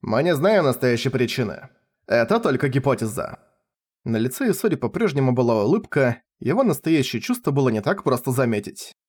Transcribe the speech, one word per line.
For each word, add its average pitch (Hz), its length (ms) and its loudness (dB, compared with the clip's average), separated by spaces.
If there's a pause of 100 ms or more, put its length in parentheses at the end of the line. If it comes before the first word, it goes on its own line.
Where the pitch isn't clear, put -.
"Мы 110 220 0
не 175 140 2
знаем 185 280 2
настоящей 123 440 0
причины. 120 600 -2 (380)
Это 117 320 2
только 147 300 0
гипотеза". 123 720 -2 (640)
На 113 120 -2
лице 131 340 0
Исори 180 260 0
по-прежнему 135 560 0
была 117 320 2
улыбка, 135 580 0 (160)
его 190 240 0
настоящее 156 580 0
чувство - 300 -4
было 135 180 2
не 110 140 0
так 180 200 -2
просто 131 280 0
заметить. 113 640 -2 (140)